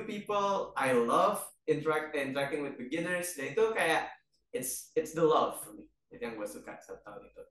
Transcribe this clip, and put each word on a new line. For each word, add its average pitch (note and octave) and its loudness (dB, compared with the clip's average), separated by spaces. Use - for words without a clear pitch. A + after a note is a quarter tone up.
people. G#3 0
I C3+ 0
love C#3 4
interact-, D#3 0
interacting C#3 -2
with C#3 -6
beginners. F3 -2
Dan G3+ -6
itu A3 4
kayak, E3+ 2
it's, - -6
it's D#3+ 0
the E3 -2
love D#3 4
for - -14
me. - -16
Itu - -20
yang A#2 -6
gue G#2 -6
suka - -12
satu - -16
tahun - -16
itu. - -20